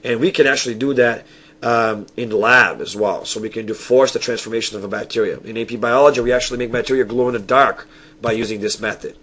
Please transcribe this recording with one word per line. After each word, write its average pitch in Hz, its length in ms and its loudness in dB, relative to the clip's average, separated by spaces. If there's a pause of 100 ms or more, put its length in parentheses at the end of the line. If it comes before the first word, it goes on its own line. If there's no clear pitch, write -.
And 120 160 -2
we 175 120 2
can 143 160 2
actually 131 280 0
do 135 200 -2
that, 120 300 2 (360)
um, 113 460 0 (100)
in 117 120 -6
the 107 80 0
lab 104 440 4
as 82 140 -8
well. 101 300 -2
So - 140 -8
we 110 100 -8
can 110 160 -8
do 110 80 -6
force 127 380 4
the 113 80 -4
transformation 113 580 -6
of 98 60 -10
a 104 40 -10
bacteria. 101 520 -4
In 110 180 -12
A 117 80 -4
P 117 120 -10
biology, 127 440 4
we 120 120 0
actually 123 240 -2
make 120 140 -4
bacteria 123 340 0
glow 123 220 0
in 123 60 -2
the 117 60 -4
dark 120 480 2 (340)
by 117 100 -2
using 110 280 -4
this 104 200 -4
method. - 440 -8